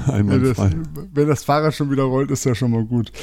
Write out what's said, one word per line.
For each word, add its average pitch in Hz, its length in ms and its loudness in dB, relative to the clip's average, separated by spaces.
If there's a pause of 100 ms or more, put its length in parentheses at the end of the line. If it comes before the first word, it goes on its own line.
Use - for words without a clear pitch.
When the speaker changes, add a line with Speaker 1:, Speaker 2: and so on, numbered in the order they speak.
Speaker 1:
einwandfrei. 107 640 2
Speaker 2:
Ja, - 60 2 (200)
das, 147 180 -12
wenn 147 140 2
das 147 160 0
Fahrrad 151 320 0
schon 143 160 -2
wieder 135 140 0
rollt, 135 260 0
ist 135 140 -2
ja 127 100 2
schon 123 160 0
mal 113 140 2
gut. 117 260 -2 (120)